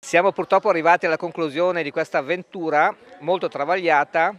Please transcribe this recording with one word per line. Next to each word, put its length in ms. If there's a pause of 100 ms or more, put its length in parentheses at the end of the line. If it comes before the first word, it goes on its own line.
Siamo 240
purtroppo 380
arrivati 360
alla 120
conclusione 640
di 80
questa 280
avventura 760 (240)
molto 300
travagliata 880